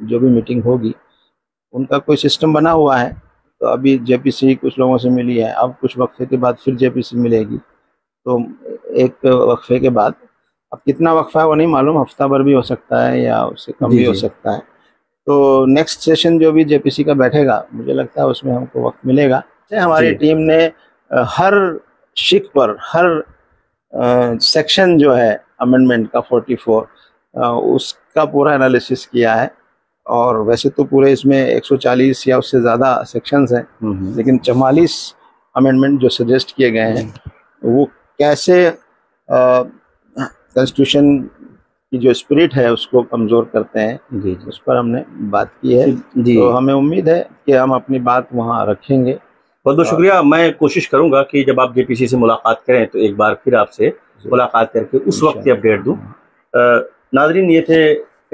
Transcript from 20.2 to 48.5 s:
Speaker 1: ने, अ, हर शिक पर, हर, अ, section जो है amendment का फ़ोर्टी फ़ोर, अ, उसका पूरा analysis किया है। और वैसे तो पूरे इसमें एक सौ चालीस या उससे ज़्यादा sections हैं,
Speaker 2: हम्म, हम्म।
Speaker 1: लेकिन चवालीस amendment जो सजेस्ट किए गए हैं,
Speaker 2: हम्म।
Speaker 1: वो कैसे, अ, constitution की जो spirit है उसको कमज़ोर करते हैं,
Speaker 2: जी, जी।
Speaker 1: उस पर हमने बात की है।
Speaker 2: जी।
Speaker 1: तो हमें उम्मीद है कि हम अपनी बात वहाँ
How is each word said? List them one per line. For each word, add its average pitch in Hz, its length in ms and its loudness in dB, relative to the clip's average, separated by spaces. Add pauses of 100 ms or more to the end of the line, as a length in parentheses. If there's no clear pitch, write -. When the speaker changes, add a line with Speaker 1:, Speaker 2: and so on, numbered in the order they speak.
Speaker 1:
ने, 160 260 2
अ, 160 80 -2 (400)
हर 180 680 0 (360)
शिक - 300 0
पर, 123 240 0
हर, 160 360 -2 (880)
अ, 123 440 0
section 165 600 2
जो 143 140 4
है 117 320 0 (160)
amendment 123 500 2
का 120 100 -2
फ़ोर्टी 120 340 -2
फ़ोर, 110 340 -2 (560)
अ, 120 200 -2
उसका - 600 -2
पूरा 143 300 0
analysis 131 520 0
किया 117 280 0
है। 117 200 -2 (520)
और 120 360 0
वैसे 117 260 0
तो 143 160 -2
पूरे 135 280 2
इसमें 135 340 2
एक 120 180 0
सौ 139 120 0
चालीस 127 520 0
या 127 100 2
उससे 127 220 -2
ज़्यादा 120 420 0
sections 131 500 -2
हैं, 120 160 -2 (140)
Speaker 2:
हम्म, 104 160 -4
हम्म। 95 180 -8
Speaker 1:
लेकिन 123 220 2
चवालीस 131 760 0 (420)
amendment 135 440 2
जो 123 80 4
सजेस्ट - 480 -2
किए 123 140 0
गए 113 100 -2
हैं, 110 220 -2
Speaker 2:
हम्म। - 760 -8
Speaker 1:
वो 143 80 2 (340)
कैसे, 170 480 2 (640)
अ, 127 320 2 (920)
constitution 139 640 2 (720)
की 131 80 -4
जो 127 140 4
spirit 147 420 0
है 123 180 2
उसको 120 300 0
कमज़ोर 117 500 0
करते 113 280 -4
हैं, 113 400 -6
Speaker 2:
जी, 95 140 -4
जी। 92 120 -16
Speaker 1:
उस - 200 -18
पर 131 100 0
हमने 120 320 -4
बात 104 420 -6 (120)
की 127 120 0
है। 127 220 2 (220)
Speaker 2:
जी। 120 180 2
Speaker 1:
तो 120 140 4
हमें 131 240 0
उम्मीद 156 340 0
है 170 200 0 (180)
कि 143 60 2
हम 131 180 2
अपनी 131 280 -2
बात 123 360 -2
वहाँ 117 320 -4